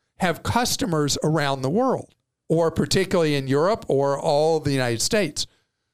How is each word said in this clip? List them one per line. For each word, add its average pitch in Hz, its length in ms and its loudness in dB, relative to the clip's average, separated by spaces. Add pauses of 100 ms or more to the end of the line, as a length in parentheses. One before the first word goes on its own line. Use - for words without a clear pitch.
(180)
have 175 240 -2
customers 170 800 0
around 147 380 0
the 131 80 -2
world, 233 460 -2 (340)
or 165 220 2
particularly 175 640 0
in 135 140 -2
Europe 165 400 0
or 139 300 0
all 151 420 2
the 139 120 -2
United 123 300 -2
States. 196 440 -2 (480)